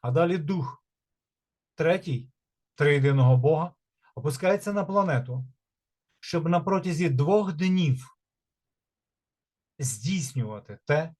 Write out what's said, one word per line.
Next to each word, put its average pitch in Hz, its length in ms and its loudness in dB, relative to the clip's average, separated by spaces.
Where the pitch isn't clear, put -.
А 123 100 -2
далі 170 260 2
Дух 156 460 -6
Третій 165 560 -2
триєдиного 139 640 4
Бога 156 380 2
опускається 180 580 -2
на 202 120 -2
планету, 139 600 -2
щоб 165 300 -4
на 175 100 2
протязі 180 500 -2
двох 180 440 0
днів 170 640 0
здійснювати 117 1040 -6
те 156 340 -2